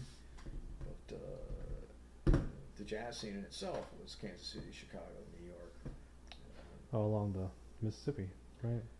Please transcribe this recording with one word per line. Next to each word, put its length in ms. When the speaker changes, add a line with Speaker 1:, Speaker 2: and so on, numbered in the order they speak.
Speaker 1:
but, 300
uh, 20
the 60
jazz 340
scene 180
in 80
itself 420
was 140
Kansas 320
City, 240
Chicago, 340
New 80
York. 260
Speaker 2:
All 120
along 280
the 140
Mississippi, 440
right? 180